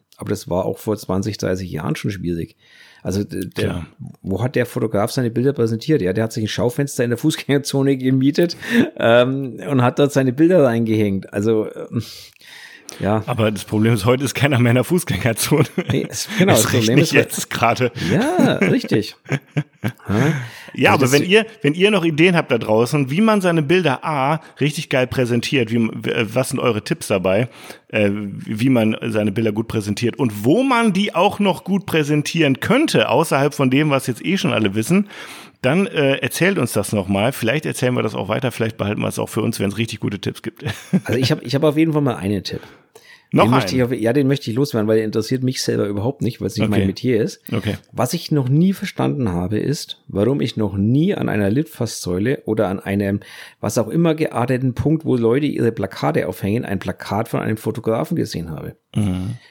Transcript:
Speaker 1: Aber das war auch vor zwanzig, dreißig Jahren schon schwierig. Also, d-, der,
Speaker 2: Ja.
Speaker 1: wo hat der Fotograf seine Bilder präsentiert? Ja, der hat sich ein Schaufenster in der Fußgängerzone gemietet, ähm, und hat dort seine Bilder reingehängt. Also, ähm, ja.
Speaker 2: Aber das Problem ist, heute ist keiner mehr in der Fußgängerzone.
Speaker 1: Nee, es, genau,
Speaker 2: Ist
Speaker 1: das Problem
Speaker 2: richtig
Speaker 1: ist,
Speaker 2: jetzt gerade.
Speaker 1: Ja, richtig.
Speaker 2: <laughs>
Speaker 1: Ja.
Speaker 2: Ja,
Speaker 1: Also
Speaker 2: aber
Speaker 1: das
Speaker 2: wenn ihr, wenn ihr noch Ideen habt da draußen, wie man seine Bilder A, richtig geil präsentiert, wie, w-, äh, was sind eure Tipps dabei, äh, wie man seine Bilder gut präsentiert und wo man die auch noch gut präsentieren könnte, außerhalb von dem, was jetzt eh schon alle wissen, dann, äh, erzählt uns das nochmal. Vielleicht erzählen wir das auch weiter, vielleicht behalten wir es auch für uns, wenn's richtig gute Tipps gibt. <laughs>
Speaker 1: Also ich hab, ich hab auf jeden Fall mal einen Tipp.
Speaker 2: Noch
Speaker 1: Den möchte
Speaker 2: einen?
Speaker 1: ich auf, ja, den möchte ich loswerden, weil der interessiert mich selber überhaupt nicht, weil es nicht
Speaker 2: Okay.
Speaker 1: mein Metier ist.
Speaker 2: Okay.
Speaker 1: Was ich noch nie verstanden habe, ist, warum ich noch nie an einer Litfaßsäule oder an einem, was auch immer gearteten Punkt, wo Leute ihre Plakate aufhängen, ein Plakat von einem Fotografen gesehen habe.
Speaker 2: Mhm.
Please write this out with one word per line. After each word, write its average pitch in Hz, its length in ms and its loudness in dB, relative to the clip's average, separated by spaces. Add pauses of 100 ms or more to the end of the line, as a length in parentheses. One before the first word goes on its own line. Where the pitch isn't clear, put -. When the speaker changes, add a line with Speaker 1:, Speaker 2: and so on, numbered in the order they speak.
(160)
Speaker 1:
Aber 101 140 -12
das 101 200 -6
war 90 160 0
auch - 120 -4
vor 107 180 -4
zwanzig, 98 420 -4
dreißig 92 320 -4
Jahren 151 260 -4
schon - 140 -6
schwierig. 87 460 -6 (480)
Also, 98 200 -2
d-, 95 320 -8
der, 104 120 -4
Speaker 2:
Ja. 87 180 -6 (360)
Speaker 1:
wo 92 200 -4
hat 127 140 -2
der 120 100 0
Fotograf 110 460 -2
seine 120 180 0
Bilder 123 220 0
präsentiert? 117 500 0
Ja, 90 100 0
der 110 120 0
hat 113 80 -4
sich 110 120 -4
ein 101 40 0
Schaufenster 123 560 -2
in 120 60 0
der 117 80 0
Fußgängerzone 139 800 0
gemietet, 131 600 2 (400)
ähm, 123 720 2
und 131 140 2
hat 120 180 2
dort 139 120 4
seine 131 200 2
Bilder 160 320 6
reingehängt. 110 680 0
Also, 107 420 2
ähm, - 280 -6 (960)
ja. 104 260 0
Speaker 2:
Aber 110 240 0
das 101 140 -6
Problem 110 300 2
ist, 113 100 0
heute 127 180 4
ist 135 120 -4
keiner 143 240 0
mehr 120 140 4
in - 40 4
der 127 80 2
Fußgängerzone. 139 800 0 (260)
Speaker 1:
Nee, - 180 -2
es, - 200 -8 (100)
genau, 185 140 6
Speaker 2:
Ist 110 140 6
Speaker 1:
das 101 60 -2
Problem 117 260 2
Speaker 2:
richtig 151 200 4
Speaker 1:
ist, 117 60 4
Speaker 2:
jetzt - 260 -8
gerade. 117 400 0 (220)
Speaker 1:
Ja, 277 440 2
richtig. - 640 0
Speaker 2:
<laughs> - 60 -20 (800)
Speaker 1:
Ja. 131 240 2 (420)
Speaker 2:
Ja, 175 180 4
Speaker 1:
Also 139 140 4
Speaker 2:
aber 127 60 0
Speaker 1:
das - 0 -
Speaker 2:
wenn 156 160 4
ihr, 208 160 6 (180)
wenn 147 120 2
ihr 185 160 4
noch 185 140 2
Ideen 170 320 4
habt 143 160 0
da 117 60 4
draußen, 120 520 2
wie 160 100 0
man 214 200 4
seine 170 220 2
Bilder 151 420 2
A, 151 360 0 (200)
richtig 151 300 -4
geil 127 180 2
präsentiert, 120 640 0
wie, 117 80 2
w-, 113 300 -2
äh, 117 220 0
was 127 180 0
sind 127 100 -4
eure 107 240 0
Tipps - 240 -6
dabei, 98 400 2 (400)
äh, 107 240 2
wie 107 560 -4
man 113 340 4
seine 107 300 0
Bilder 110 180 0
gut 110 160 -2
präsentiert 107 540 -2
und 104 240 -4
wo 180 180 2
man 233 300 2
die 202 240 -2
auch 190 240 2
noch 196 240 0
gut 190 200 -2
präsentieren 151 760 0
könnte, 226 480 2
außerhalb 143 460 2
von 131 160 2
dem, 147 200 2
was 135 160 0
jetzt 123 180 -4
eh 190 120 0
schon 127 160 0
alle 107 240 0
wissen, 180 320 2 (540)
dann, 170 260 2
äh, 135 300 0
erzählt 170 400 0
uns 127 140 0
das 101 200 -2
nochmal. 101 400 0
Vielleicht 120 340 -2
erzählen 123 280 0
wir 120 100 0
das 113 100 -4
auch 113 140 -6
weiter, 123 240 -2
vielleicht 113 240 -4
behalten 104 240 -2
wir 110 80 -2
es 101 100 -6
auch 110 100 -2
für 110 140 -2
uns, 117 160 -2
wenn's 98 200 -2
richtig 113 200 -4
gute - 220 -6
Tipps - 220 -8
gibt. - 220 -12 (200)
<laughs> - 200 -2
Speaker 1:
Also 117 140 -2
ich 127 140 0
hab, - 120 -4
ich 120 120 -2
hab 135 80 0
auf 147 120 2
jeden 160 160 2
Fall 151 100 0
mal 123 140 0
einen 95 280 -2
Tipp. - 160 -8 (760)
Speaker 2:
Noch 185 100 6
Speaker 1:
Den 123 80 4
möchte 120 180 2
Speaker 2:
einen? - 80 0
Speaker 1:
ich 127 60 4
auf, 120 140 -2
ja, 110 140 2
den 139 140 4
möchte 139 240 0
ich 107 60 -4
loswerden, 120 320 0
weil 110 80 4
der 110 100 2
interessiert 113 360 -2
mich 127 200 -2
selber 113 240 0
überhaupt 104 340 -4
nicht, 110 220 -4
weil 98 60 -2
es - 100 -8
nicht 107 100 2
Speaker 2:
Okay. 104 120 2
Speaker 1:
mein 98 60 2
Metier 117 360 0
ist. - 180 -6 (100)
Speaker 2:
Okay. 101 280 -4 (120)
Speaker 1:
Was - 220 -2
ich - 180 -6
noch 135 200 0
nie 175 240 4
verstanden 135 580 -2
habe, 92 260 -2
ist, - 480 -6
warum 127 360 0
ich 113 160 -4
noch 101 180 -2
nie 139 380 2
an - 160 -2
einer 101 180 2
Litfaßsäule 113 960 -2
oder 107 240 2
an 95 100 -2
einem, 101 420 0 (380)
was 107 200 -2
auch 107 100 0
immer 165 260 2
gearteten 127 600 0
Punkt, 156 320 0
wo 127 100 2
Leute 120 300 2
ihre 117 260 0
Plakate 139 560 -2
aufhängen, 98 380 -2
ein 98 120 -4
Plakat - 500 -6
von - 120 -4
einem 110 160 -2
Fotografen 113 600 -4
gesehen - 340 -4
habe. - 260 -10 (180)
Speaker 2:
Mhm. 98 420 -2 (140)